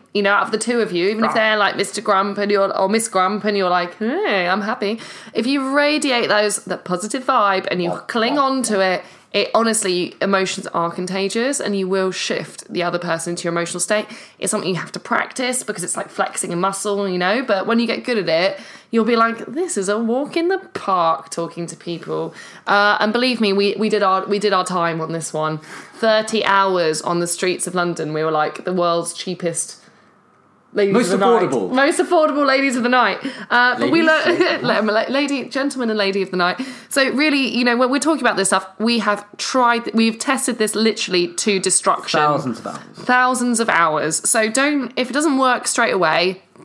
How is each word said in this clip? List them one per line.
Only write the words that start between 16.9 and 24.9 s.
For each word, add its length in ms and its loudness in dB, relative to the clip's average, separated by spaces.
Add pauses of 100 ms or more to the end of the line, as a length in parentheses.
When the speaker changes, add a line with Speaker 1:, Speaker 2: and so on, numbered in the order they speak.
Speaker 1:
you 120 -2
know, 240 2
but 240 0
when 120 2
you 60 2
get 180 -4
good 140 -2
at 100 -2
it, 320 0 (300)
you'll 160 2
be 100 2
like, 300 2
"This 320 -4
is 100 -2
a 120 0
walk 360 -2
in 120 0
the 100 0 (160)
park 560 0
talking 380 -6
to 80 -12
people." 580 -8 (320)
Uh, 340 4
and 140 0
believe 260 0
me, 140 2
we, 240 2
we 100 0
did 140 2
our, 240 2
we 140 0
did 120 2
our 140 2
time 340 -2